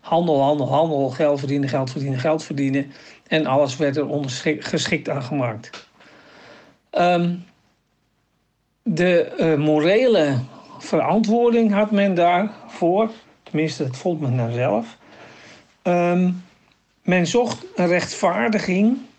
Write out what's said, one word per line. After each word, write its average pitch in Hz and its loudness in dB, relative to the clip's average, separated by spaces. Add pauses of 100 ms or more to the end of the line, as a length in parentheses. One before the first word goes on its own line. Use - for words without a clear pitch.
handel, 165 2
handel, 139 2
handel, 139 0
geld 143 2
verdienen, 139 -2
geld 131 -2
verdienen, 135 -4
geld 156 -2
verdienen. 139 -2 (340)
En 156 0
alles 135 2
werd 143 0
er 143 0
onderschik-, 147 -4
geschikt - -4
aan 139 -4
gemaakt. 123 -6 (1040)
Ehm, 175 2 (1500)
de, 175 2
eh, - 0
morele 151 2 (400)
verantwoording 214 2
had 208 2
men 202 2
daarvoor, 180 0 (320)
tenminste, 151 -4
dat 127 -6
vond 170 -4
men 131 -2
nou 117 -2
zelf. 127 -2 (880)
Ehm, 175 2 (720)
men 180 2
zocht 240 -2 (120)
een 180 0
rechtvaardiging 196 0 (220)